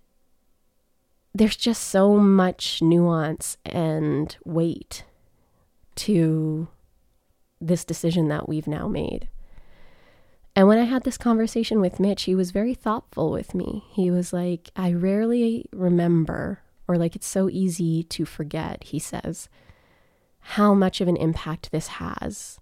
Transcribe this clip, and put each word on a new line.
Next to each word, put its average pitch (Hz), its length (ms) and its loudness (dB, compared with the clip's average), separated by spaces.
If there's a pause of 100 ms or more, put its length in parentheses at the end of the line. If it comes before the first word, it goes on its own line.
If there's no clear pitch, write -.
(1300)
there's 214 220 4
just - 260 -2
so 202 340 6
much 196 640 4
nuance 165 840 2
and 156 800 -2
weight 165 600 -4 (920)
to 160 720 0 (920)
this 170 240 -2
decision 165 440 0
that 151 200 -4
we've 156 180 -4
now 151 220 -6
made. - 400 -6 (1300)
And 190 140 8
when 220 100 6
I 240 60 4
had 247 180 -2
this - 160 -6
conversation 226 640 0
with 180 180 0
Mitch, 196 220 0
he 185 120 0
was 180 160 0
very 214 220 -2
thoughtful 208 580 -4
with - 240 -6
me. 196 360 -6
He 180 200 0
was 180 220 0
like, 175 420 -4
"I 185 160 0
rarely 226 800 0
remember," 175 880 0 (280)
or, 175 80 2
like, 170 180 0
"It's - 120 -10
so 190 240 0
easy 170 540 0
to - 200 -6
forget," 160 600 -8
he 143 140 -8
says, - 520 -10 (920)
"how 208 320 2
much 190 300 2
of 180 60 0
an 175 100 2
impact 160 520 -4
this 160 180 -4
has, - 720 -12